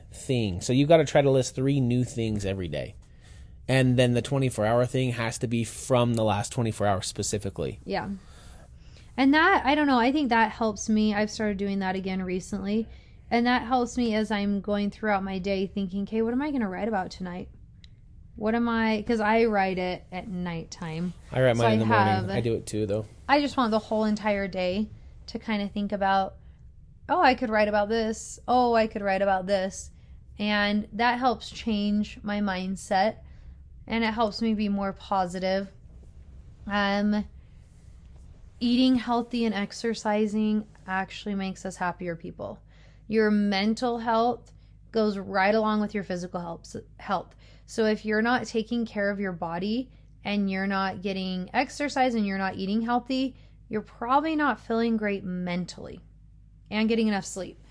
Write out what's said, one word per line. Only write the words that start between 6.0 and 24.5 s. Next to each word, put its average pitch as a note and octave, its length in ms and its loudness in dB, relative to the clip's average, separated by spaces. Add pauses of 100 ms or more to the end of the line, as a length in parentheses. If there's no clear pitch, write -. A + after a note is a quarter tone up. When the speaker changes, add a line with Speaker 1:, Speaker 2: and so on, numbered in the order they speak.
Speaker 1:
the A2 80 0
last G#2 280 0
twenty-four A2 360 0
hours F#2+ 200 0
specifically. F#2+ 760 -4
Speaker 2:
Yeah. F#3+ 240 -4 (1040)
And C4+ 180 6
that, E4+ 320 6
I D4 100 4
don't D4+ 120 2
know, C4 100 4
I A#3+ 140 4
think C#4+ 180 0
that A3+ 220 4
helps G#3+ 380 -2
me. G#3+ 240 4
I've G#3 180 0
started G#3 260 -2
doing G3 220 -2
that F#3 160 -2
again F#3 260 -4
recently. G3 680 -2 (420)
And A#3+ 160 2
that B3 180 2
helps A#3+ 340 0
me A#3 180 0
as G#3+ 160 0
I'm G3+ 300 0
going G3+ 280 -2
throughout G#3 320 0
my F#3+ 160 -6
day F#3+ 300 -2
thinking, G3 360 -4
"Okay, A3 180 -2
what A3+ 100 0
am B3+ 100 -2
I D4+ 100 -2
gonna A#3 180 -2
write F#3 180 -4
about F#3+ 240 -2
tonight? F3+ 380 -10 (880)
What A3 180 0
am A#3 140 2
I," A3 360 2
'cause A#3 140 2
I A3 260 4
write F#3+ 340 2
it F3+ 340 -4
at F3+ 160 -10
nighttime. E3+ 840 -6 (160)
Speaker 1:
I C3 120 0
write B2 160 6
Speaker 2:
So A#2 60 4
Speaker 1:
mine A2+ 100 4
in A2 80 4
Speaker 2:
I - 20 2
Speaker 1:
the - 40 2
morning. - 260 4
Speaker 2:
have F#3+ 160 0
Speaker 1:
I F#3+ 100 -2
do A#2 140 0
it - 120 -4
too, G#2+ 200 -2
though. G#2 200 -2 (220)
Speaker 2:
I C#4+ 140 4
just C#4+ 160 -2
want A#3 140 2
the A3 80 2
whole A3 260 -2
entire G#3 420 -2
day F#3 400 -2 (380)